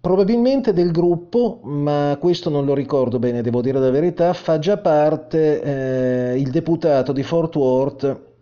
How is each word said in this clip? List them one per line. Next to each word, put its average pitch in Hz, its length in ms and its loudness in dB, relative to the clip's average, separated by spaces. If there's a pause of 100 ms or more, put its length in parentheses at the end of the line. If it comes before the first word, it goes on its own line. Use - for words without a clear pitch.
Probabilmente 233 680 2
del 175 160 2
gruppo, 175 720 0
ma 143 580 -2
questo 170 300 0
non 143 160 0
lo 139 80 2
ricordo 131 440 0
bene, 120 220 -2
devo 120 220 -2
dire 131 160 0
la 131 100 2
verità, 170 460 0
fa 160 240 -2
già 190 180 0
parte, 156 880 0
eh, 127 760 -2
il 135 120 -2
deputato 160 600 0
di 135 120 -2
Fort 160 340 -2
Worth 135 640 0 (220)